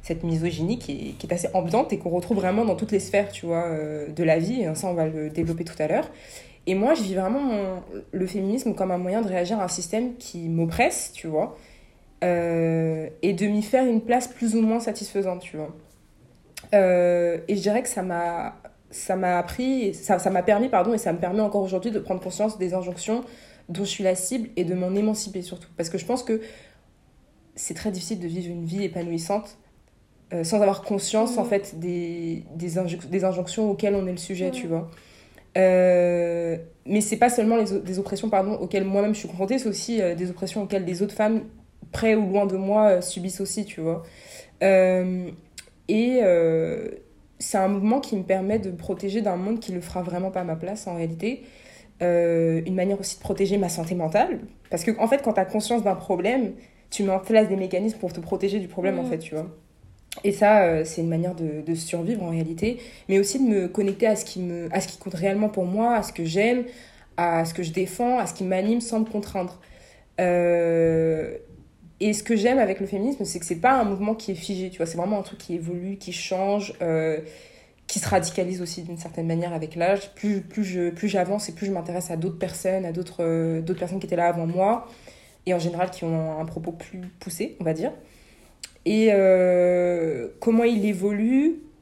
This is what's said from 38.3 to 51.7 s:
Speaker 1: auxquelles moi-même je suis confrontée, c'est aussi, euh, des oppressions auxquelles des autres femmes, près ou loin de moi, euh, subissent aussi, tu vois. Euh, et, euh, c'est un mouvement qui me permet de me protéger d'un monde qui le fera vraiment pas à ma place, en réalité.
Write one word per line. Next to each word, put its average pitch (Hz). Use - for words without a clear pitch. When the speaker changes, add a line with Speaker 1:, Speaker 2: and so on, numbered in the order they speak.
Speaker 1:
auxquelles 190
moi-même 202
je 208
suis -
confrontée, 196
c'est 226
aussi, 226
euh, 170
des 180
oppressions 190
auxquelles 190
des 180
autres 202
femmes, 214
près 220
ou 208
loin 202
de 190
moi, 208
euh, 180
subissent 185
aussi, 196
tu -
vois. 165
Euh, 185
et, 247
euh, 165
c'est -
un 190
mouvement 208
qui 247
me 185
permet 190
de 190
me 170
protéger 202
d'un 196
monde 214
qui 196
le 180
fera 180
vraiment 180
pas 185
à -
ma 165
place, 185
en 175
réalité. 170